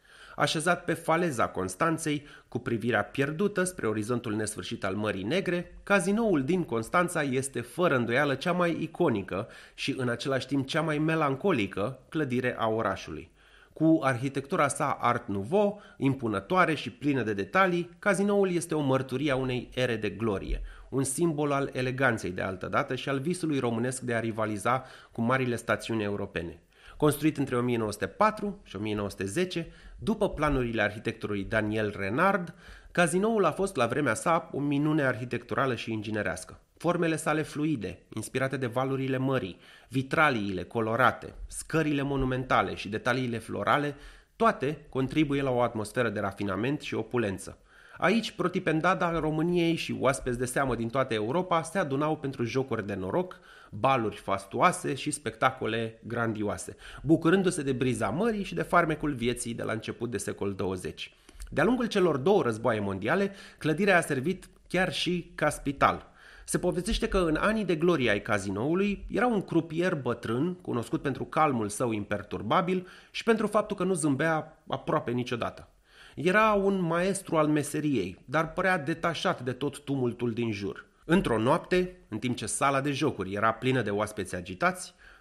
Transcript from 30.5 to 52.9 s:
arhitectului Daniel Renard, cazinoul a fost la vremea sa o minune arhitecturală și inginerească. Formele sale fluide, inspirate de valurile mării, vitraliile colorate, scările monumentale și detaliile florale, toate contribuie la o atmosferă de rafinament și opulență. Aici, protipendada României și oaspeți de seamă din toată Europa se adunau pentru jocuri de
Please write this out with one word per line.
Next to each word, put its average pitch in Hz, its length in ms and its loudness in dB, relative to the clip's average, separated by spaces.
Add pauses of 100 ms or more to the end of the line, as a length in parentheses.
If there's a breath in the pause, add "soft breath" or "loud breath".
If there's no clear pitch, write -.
arhitectului 104 600 -2
Daniel 107 540 0
Renard, 104 560 0 (380 loud breath)
cazinoul 185 520 2
a 151 80 4
fost 190 240 -2
la 120 100 4
vremea 135 280 2
sa 170 380 0
o 139 80 -2
minune 147 420 2
arhitecturală 123 720 0
și 113 180 -6
inginerească. 104 680 -4 (160)
Formele 165 400 2
sale 151 260 0
fluide, 143 560 -4 (160)
inspirate 127 420 -4
de 127 100 -2
valurile 131 500 0
mării, 131 420 0 (300 loud breath)
vitraliile 120 720 2
colorate, 113 720 2 (120)
scările 151 560 -2
monumentale 127 720 0
și - 140 -8
detaliile 120 500 -2
florale, 113 580 0 (400 loud breath)
toate 160 520 0
contribuie 139 540 0
la 135 80 0
o 120 100 2
atmosferă 117 480 0
de 104 120 -2
rafinament 101 600 -2
și - 140 -8
opulență. 107 640 -2 (400 loud breath)
Aici, 214 320 2
protipendada 175 880 0
României 165 560 2
și 123 240 -4
oaspeți 123 400 0
de 127 60 -2
seamă 131 300 0
din 113 140 -2
toată 131 260 0
Europa 160 480 0
se - 160 -4
adunau 151 380 0
pentru 135 280 -4
jocuri 117 420 -2
de 101 80 -4